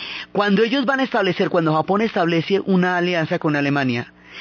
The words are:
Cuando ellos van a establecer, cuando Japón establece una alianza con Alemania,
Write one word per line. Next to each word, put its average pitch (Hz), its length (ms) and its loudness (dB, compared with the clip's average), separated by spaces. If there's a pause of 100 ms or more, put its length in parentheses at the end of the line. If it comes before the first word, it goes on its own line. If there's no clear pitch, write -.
(320)
Cuando 202 320 2
ellos 247 220 0
van 269 160 0
a - 20 2
establecer, 190 460 0
cuando 160 260 2
Japón 185 260 0
establece 180 600 0
una 180 340 2
alianza 175 440 -2
con 151 180 0
Alemania, 139 560 -2 (280)